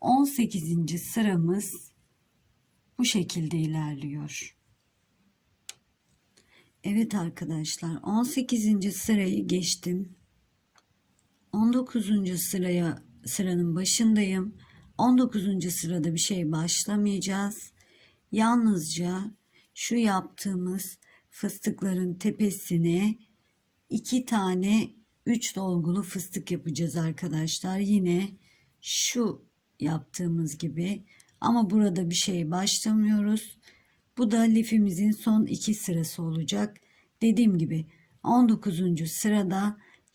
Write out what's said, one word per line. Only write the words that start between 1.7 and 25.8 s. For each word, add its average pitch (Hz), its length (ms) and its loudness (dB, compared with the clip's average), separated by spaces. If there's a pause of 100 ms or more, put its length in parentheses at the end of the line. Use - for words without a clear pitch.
bu 247 60 2
şekilde 175 540 -2
ilerliyor. 151 1000 -6 (2250)
Evet 214 300 0
arkadaşlar, 165 880 -4
on 220 200 0
sekizinci 214 680 0
sırayı 202 560 0
geçtim. 180 680 -2 (1400)
On 220 200 4
dokuzuncu 208 680 0
sıraya, 180 640 -2 (240)
sıranın 175 500 0
başındayım. 202 800 2 (420)
On 254 200 6
dokuzuncu 196 520 0
sırada 165 440 -2
bir 170 40 -2
şey 170 340 0
başlamayacağız. 196 1200 -2 (600)
Yalnızca 196 1040 0 (400)
şu - 220 -4
yaptığımız 190 1040 -2 (320)
fıstıkların 185 840 -4
tepesine 196 1040 0 (720)
iki 247 340 -2
tane 196 680 2 (360)
üç 240 300 -2
dolgulu 180 460 0